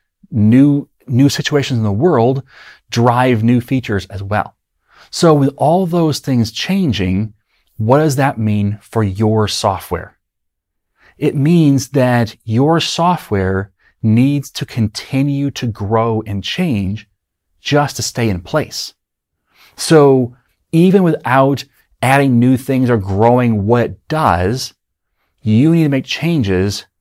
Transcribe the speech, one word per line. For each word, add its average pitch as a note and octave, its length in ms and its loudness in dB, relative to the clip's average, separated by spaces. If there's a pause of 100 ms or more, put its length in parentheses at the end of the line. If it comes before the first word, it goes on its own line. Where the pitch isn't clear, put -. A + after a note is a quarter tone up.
(300)
new, C3+ 580 2 (200)
new C3+ 220 2
situations C3+ 500 -2
in A2 40 0
the G#2 80 0
world C3 520 0 (480)
drive A#2+ 520 2
new A#2+ 180 2
features A#2+ 500 -4
as F#2+ 100 -10
well. G2+ 340 -6 (540)
So E3 240 2
with C3+ 240 2
all E3+ 300 0
those E3 320 0
things A#2+ 320 -2
changing, G#2+ 840 -2 (440)
what A2+ 200 2
does D3+ 180 0
that C#3 220 -2
mean G#2 440 -2
for - 220 -4
your G#2+ 460 0
software? - 680 -6 (1000)
It - 180 -2
means D3 540 2
that B2 440 0 (120)
your C#3 340 2
software G2+ 960 -2 (280)
needs C3 500 0
to - 140 -10
continue C#3 880 -4
to - 160 -8
grow A2 580 -2
and G2+ 160 -8
change G#2+ 680 -6 (500)
just C#3+ 380 -2
to - 40 -8
stay A#2 280 -4
in F2+ 100 -4
place. - 540 -8 (840)
So C3+ 640 2 (340)
even F#3 320 4
without C3+ 640 0 (360)
adding C3+ 380 2
new B2+ 160 4
things B2+ 340 -2
or B2 60 2
growing A2 720 2
what A#2 220 2
it - 200 -16
does, A#2 680 -2 (680)
you A#2+ 320 4
need E3 100 2
to D3+ 60 0
make C3+ 160 -2
changes G2+ 800 -2 (160)